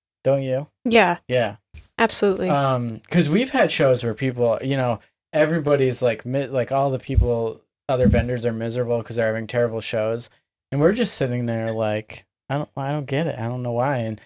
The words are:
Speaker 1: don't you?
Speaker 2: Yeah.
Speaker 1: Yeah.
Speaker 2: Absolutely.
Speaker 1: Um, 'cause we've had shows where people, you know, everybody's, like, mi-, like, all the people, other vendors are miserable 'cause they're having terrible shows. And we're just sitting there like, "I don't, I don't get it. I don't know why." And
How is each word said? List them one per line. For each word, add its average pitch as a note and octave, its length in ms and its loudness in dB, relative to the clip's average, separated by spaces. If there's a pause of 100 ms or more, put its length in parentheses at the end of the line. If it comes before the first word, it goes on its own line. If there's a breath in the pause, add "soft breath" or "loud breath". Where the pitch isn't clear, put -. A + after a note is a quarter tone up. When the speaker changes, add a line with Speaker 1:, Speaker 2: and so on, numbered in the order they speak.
(240)
Speaker 1:
don't C#3 180 2
you? C3+ 260 -2 (180)
Speaker 2:
Yeah. G3+ 320 4 (100)
Speaker 1:
Yeah. A#2 280 0 (420)
Speaker 2:
Absolutely. G3+ 500 2
Speaker 1:
Um, B2+ 520 0 (100)
'cause E3 180 4
we've A3+ 220 2
had A#3+ 200 2
shows C3 320 2
where A#2 120 -2
people, A#2+ 480 0
you C3+ 140 -2
know, B2 240 0 (340 soft breath)
everybody's, D3 680 2
like, A#2 240 0
mi-, C3+ 220 -2
like, B2 260 -2
all C#3 180 2
the C3 80 -2
people, A#2 640 0 (300)
other B2+ 180 4
vendors A#2 380 0
are A#2 60 0
miserable A#2 500 -4
'cause A2+ 140 -10
they're A2+ 100 0
having A2 200 -4
terrible A2+ 360 -2
shows. A2+ 480 -4 (420)
And C#3 80 -2
we're D#3+ 140 4
just A#3 200 -2
sitting B2 320 -2
there A2+ 260 -2
like, A2 520 -4 (240)
"I C3+ 100 -4
don't, D3+ 180 -6
I C#3 160 -4
don't D3 140 -4
get C#3+ 200 -2
it. - 120 -6
I A2+ 100 -4
don't B2 140 -6
know A#2+ 100 -4
why." B2+ 260 0
And A2 280 -4